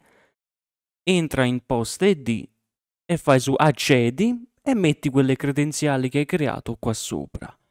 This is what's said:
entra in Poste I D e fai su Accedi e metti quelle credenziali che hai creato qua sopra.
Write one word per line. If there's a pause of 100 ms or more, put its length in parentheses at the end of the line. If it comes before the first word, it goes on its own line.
(1040)
entra
in
Poste
I
D (560)
e
fai
su
Accedi (120)
e
metti
quelle
credenziali
che
hai
creato
qua
sopra. (180)